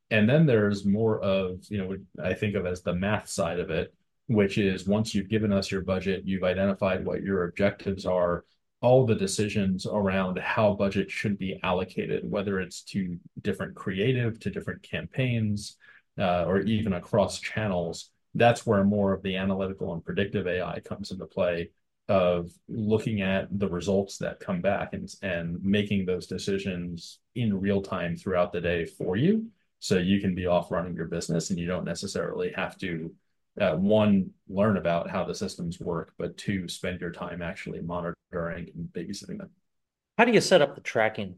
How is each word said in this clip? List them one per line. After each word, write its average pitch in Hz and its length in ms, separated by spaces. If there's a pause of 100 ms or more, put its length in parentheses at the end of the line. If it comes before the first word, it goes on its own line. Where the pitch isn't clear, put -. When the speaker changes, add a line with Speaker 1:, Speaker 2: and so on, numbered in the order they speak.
(100)
Speaker 1:
And 107 180
then 156 160
there's 104 400
more 107 380
of, 95 480
you 104 80
know, 95 80
what 95 140 (220)
I 90 120
think 104 200
of 92 120
as 90 160
the 87 120
math 101 360
side 87 280
of 85 120
it, - 240 (320)
which 104 320
is, 92 280
once 107 280
you've 98 160
given 104 240
us 98 160
your 95 100
budget, 92 460
you've 92 180
identified 95 580
what 90 200
your 95 220
objectives 98 600
are, 90 400 (380)
all 127 240
the 110 80
decisions 98 720
around 95 520
how 101 360
budget 98 360
should 101 280
be 95 240
allocated, 92 680
whether 98 300
it's 90 220
to 90 360 (220)
different 95 340
creative, 113 640
to 104 100
different - 320
campaigns, 110 960 (400)
uh, 90 280
or 92 140
even 107 320
across 92 480
channels, 90 720 (240)
that's 117 320
where 101 180
more 101 300
of 92 80
the 95 120
analytical 95 600
and 82 100
predictive 98 420
A 90 140
I 85 200
comes - 300
into 95 140
play, 87 460 (400)
of 90 400 (180)
looking 107 520
at 95 260 (120)
the 98 100
results 95 480
that - 240
come 90 220
back 92 320
and, - 260
and 85 420
making 98 440
those 90 200
decisions 92 920 (160)
in 107 260
real 98 220
time 87 340
throughout 90 340
the 87 120
day 85 240
for 90 300
you. 208 300 (320)
So - 200
you 95 200
can 98 160
be 90 120
off 87 240
running 87 240
your 82 140
business 82 420
and 90 80
you 85 80
don't 87 180
necessarily 87 720
have 90 220
to, 82 340 (480)
uh, 92 140
one, 98 560 (180)
learn 98 300
about 85 320
how 90 140
the 85 100
systems - 460
work, 82 360
but 85 220
two, 95 280
spend 90 320
your 87 120
time 87 320
actually 85 400
monitoring 85 320 (180)
monitoring 85 420
and 85 180
babysitting - 460
them. - 120 (640)
Speaker 2:
How 226 80
do 240 80
you 208 80
set 175 220
up 139 120
the - 60
tracking 107 580